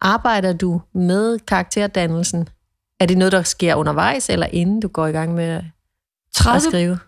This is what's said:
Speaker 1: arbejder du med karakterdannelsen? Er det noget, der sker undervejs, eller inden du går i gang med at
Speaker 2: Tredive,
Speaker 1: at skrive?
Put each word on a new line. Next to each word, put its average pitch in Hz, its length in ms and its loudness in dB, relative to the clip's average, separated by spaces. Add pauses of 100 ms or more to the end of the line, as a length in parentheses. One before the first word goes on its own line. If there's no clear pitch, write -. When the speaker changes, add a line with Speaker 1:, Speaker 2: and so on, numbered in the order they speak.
Speaker 1:
arbejder 202 520 2
du 175 280 -2 (140)
med 196 440 0
karakterdannelsen? 180 1080 -2 (520)
Er 185 60 4
det 180 120 4
noget, 185 140 4
der 185 120 2
sker 170 320 0
undervejs, 160 540 0
eller 175 240 0
inden 185 260 0
du 214 80 -4
går 160 200 -2
i 156 40 -2
gang 160 240 -2
med 170 80 -2
at 165 200 -4 (720)
Speaker 2:
Tredive, 233 200 4
Speaker 1:
at 277 60 4
skrive? 180 460 0